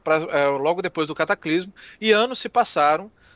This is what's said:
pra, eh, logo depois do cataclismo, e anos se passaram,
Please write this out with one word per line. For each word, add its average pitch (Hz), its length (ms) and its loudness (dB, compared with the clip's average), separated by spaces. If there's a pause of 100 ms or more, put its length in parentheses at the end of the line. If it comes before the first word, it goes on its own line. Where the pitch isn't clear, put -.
pra, 156 120 2
eh, 151 320 0
logo 147 340 0
depois 165 260 -4
do 151 60 -8
cataclismo, 175 580 -2 (300)
e 220 100 2
anos 233 280 2
se 240 100 -8
passaram, 165 600 0 (240)